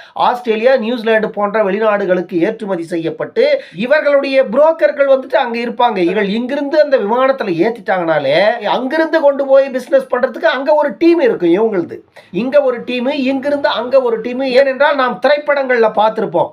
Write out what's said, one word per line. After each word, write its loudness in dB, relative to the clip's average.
ஆஸ்திரேலியா, 0
நியூசிலாந்து -2
போன்ற -2
வெளிநாடுகளுக்கு 0
ஏற்றுமதி -2
செய்யப்பட்டு -2
இவர்களுடைய 2
புரோக்கர்கள் 2
வந்துட்டு 2
அங்க 0
இருப்பாங்க. 0
இவர்கள் 0
இங்கிருந்து 0
அந்த 0
விமானத்துல 0
ஏத்திட்டாங்கனாலே 0
அங்கிருந்து 0
கொண்டு 2
போய் 4
பிசினஸ் 0
பண்றதுக்கு -4
அங்க 2
ஒரு 0
டீம் 4
இருக்கும் 2
இவங்களுது. -2
இங்க 0
ஒரு -2
டீம், -4
இங்கிருந்து -2
அங்க 0
ஒரு -2
டீம். -6
ஏனென்றால் 2
நாம் -6
திரைப்படங்கள்ல 2
பார்த்திருப்போம், 0